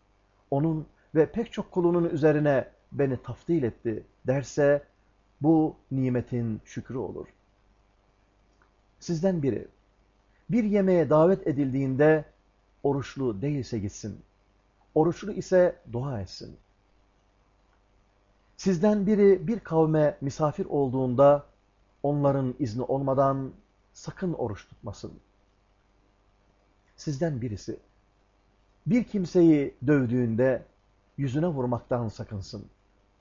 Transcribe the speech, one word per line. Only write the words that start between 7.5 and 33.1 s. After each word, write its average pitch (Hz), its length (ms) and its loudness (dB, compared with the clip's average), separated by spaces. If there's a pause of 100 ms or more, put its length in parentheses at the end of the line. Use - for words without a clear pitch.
Sizden 170 440 -2
biri 110 240 -2 (840)
bir 220 140 0
yemeğe 190 460 2
davet 170 380 4
edildiğinde 139 760 2 (580)
oruçlu 135 580 -4
değilse 135 380 -6
gitsin, 98 420 -10 (720)
oruçlu 165 360 0
ise 180 440 2 (160)
dua 123 300 -8
etsin. 90 360 -16 (2000)
Sizden 196 500 0
biri 196 400 4
bir 220 120 -2
kavme 156 640 2
misafir 147 440 -4
olduğunda 135 800 2 (580)
onların 139 560 0
izni 123 220 -4
olmadan 135 720 0 (420)
sakın - 400 -8
oruç 104 340 -8
tutmasın. - 460 -16 (1800)
Sizden 147 460 -4
birisi 110 380 -8 (1080)
bir 226 160 2
kimseyi 165 720 2 (120)
dövdüğünde 123 760 2 (540)
yüzüne 139 300 -2
vurmaktan 123 600 -4
sakınsın. 104 580 -12 (560)